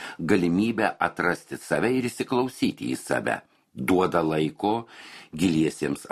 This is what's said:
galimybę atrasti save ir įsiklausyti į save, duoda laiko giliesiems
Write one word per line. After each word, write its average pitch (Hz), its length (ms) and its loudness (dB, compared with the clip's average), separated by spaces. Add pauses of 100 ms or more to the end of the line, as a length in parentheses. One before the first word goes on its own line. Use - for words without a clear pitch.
(180)
galimybę 95 720 2 (100)
atrasti 82 560 -2
save 82 380 0
ir 123 100 0
įsiklausyti 123 880 -2
į 62 60 -2
save, 60 400 -2 (340)
duoda 90 480 2
laiko 80 640 0 (480)
giliesiems 78 760 0